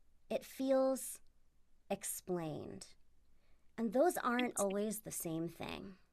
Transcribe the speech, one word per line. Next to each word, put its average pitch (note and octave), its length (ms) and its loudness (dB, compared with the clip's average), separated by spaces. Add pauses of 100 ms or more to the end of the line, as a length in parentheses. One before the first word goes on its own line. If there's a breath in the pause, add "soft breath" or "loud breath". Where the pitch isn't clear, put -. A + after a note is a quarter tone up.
(300)
It - 160 -2
feels C4 720 2 (720)
explained. E3+ 960 -4 (880)
And A3+ 160 0
those D#4+ 240 6
aren't B3 420 2
always G3+ 420 2
the - 100 -10
same E3 380 -2
thing. E3+ 480 -8 (160)